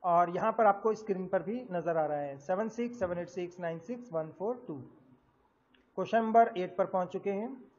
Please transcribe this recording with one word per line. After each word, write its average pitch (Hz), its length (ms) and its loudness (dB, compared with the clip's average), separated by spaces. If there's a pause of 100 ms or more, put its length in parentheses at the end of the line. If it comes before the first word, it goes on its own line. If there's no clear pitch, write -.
और 175 260 6
यहाँ 185 220 0
पर 220 140 4
आपको 202 280 4
स्क्रीन 185 340 -4
पर 185 160 0
भी 202 120 -4 (160)
नज़र 170 260 0
आ 156 80 2
रहा 147 120 0
है, 143 200 -4
सेवन 185 320 -2
सिक्स 240 300 -6
सेवन 175 180 -2
एट 175 100 -6
सिक्स 175 320 -8
नाइन 165 200 -4
सिक्स 240 340 -12
वन 160 260 -4
फ़ोर 240 280 -4
टू। 170 60 -8 (1200)
क्वेश्चन 190 200 0
नंबर 226 400 6
एट - 200 -4
पर 190 80 2
पहुँच 180 240 -2
चुके 190 220 -4
हैं। 202 180 -4 (300)